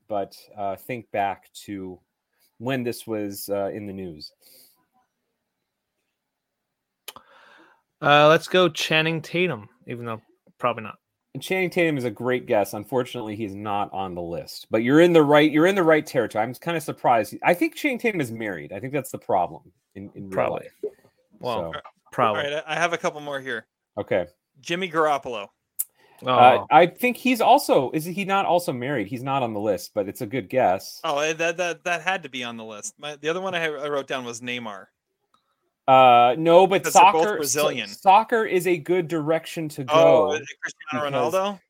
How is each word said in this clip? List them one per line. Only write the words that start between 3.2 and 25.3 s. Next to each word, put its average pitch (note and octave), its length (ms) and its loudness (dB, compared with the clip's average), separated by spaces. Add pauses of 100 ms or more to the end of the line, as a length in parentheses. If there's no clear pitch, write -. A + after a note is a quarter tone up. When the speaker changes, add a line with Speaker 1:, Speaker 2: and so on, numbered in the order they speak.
Speaker 1:
uh, G2 220 -4
in G#2 140 -12
the G2 80 -12
news. F#2+ 380 -14 (3750)
Speaker 2:
Uh, D3 260 6
let's D#3+ 200 4
go F#3 220 2
Channing D#3+ 520 -2
Tatum, D#3 480 -4 (180)
even A#2+ 180 -12
though A2+ 160 -10 (360)
probably A2+ 260 -4
not. - 140 -14 (380)
Speaker 1:
And C#3 80 -12
Channing F#3 260 -4
Tatum E3 280 0
is B2 80 -4
a A#2+ 40 -4
great B2 360 -4
guess. G#2 280 0
Unfortunately, A#2 640 -6
he's G#2 180 -8
not G2+ 380 -6
on F#2 240 -8
the F2 60 -8
list. - 500 -12
But A2+ 120 0
you're C#3 180 6
in F3 100 8
the E3 100 8
right, D3 300 4
you're D3+ 160 4
in G3 80 2
the F#3+ 80 0
right D#3 220 4
territory. A2 360 -2
I'm A#2+ 120 -4
kinda E3+ 260 -6
surprised. C3 640 -2
I D#3+ 100 4
think D#4+ 220 -4
Channing C4 240 -4
Tatum G3+ 220 -2
is A#2 100 -6
married. G2 400 -8
I G2 80 -12
think C3 140 -10
that's C#3+ 180 -6
the - 60 -10
problem E2+ 440 -4 (340)
in, G2 200 -14
in G2+ 140 -16
real - 20 -16
Speaker 2:
Probably. A2+ 380 -4 (120)
Speaker 1:
life. G#4+ 120 -8 (460)
Speaker 2:
Well, G#2 340 -6
Speaker 1:
So. D3 60 -12 (340)
Speaker 2:
probably. B2 320 0
Speaker 3:
All C#3+ 80 -6
right, D3+ 120 -8
I, D#3 80 -10
I - 20 -4
have E3+ 180 -2
a E3 40 -2
couple D#3 220 -6
more C#3+ 220 -10
here. B2 260 -10 (300)
Speaker 1:
Okay. G2 300 -2 (340)
Speaker 3:
Jimmy F3 280 -6
Garoppolo. C#3 580 -2 (800)